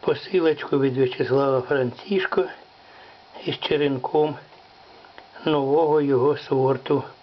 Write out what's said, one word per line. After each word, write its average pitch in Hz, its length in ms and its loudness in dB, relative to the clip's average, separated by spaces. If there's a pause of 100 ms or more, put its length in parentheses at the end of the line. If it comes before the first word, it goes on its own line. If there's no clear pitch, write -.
посилочку 156 760 0
від 135 200 0
В'ячеслава 135 600 2
Францішко 143 840 -2 (1000)
із 120 140 -4
черенком 147 760 0 (1080)
нового 151 560 2
його 139 360 2
сорту. 135 680 0 (200)